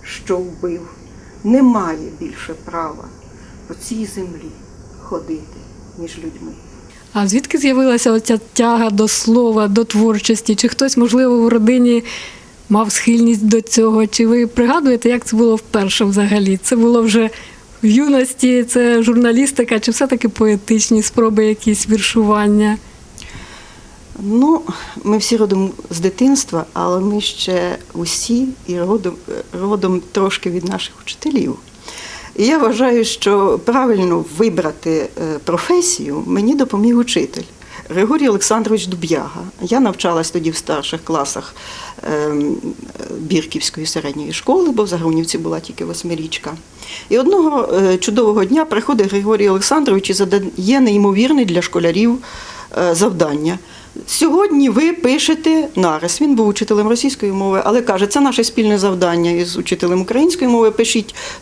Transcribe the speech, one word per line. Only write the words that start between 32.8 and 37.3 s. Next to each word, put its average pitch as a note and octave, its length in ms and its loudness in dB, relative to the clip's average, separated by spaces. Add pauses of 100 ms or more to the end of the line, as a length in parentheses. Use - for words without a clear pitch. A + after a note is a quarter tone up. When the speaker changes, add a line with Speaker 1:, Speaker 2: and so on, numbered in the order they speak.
Speaker 1:
що G3 600 0
правильно G3+ 600 0 (140)
вибрати, D#3+ 720 -2 (100)
е, D#3 260 -6
професію E3 840 -2
мені G3+ 280 2
допоміг A#3+ 440 2
учитель - 440 -2 (460)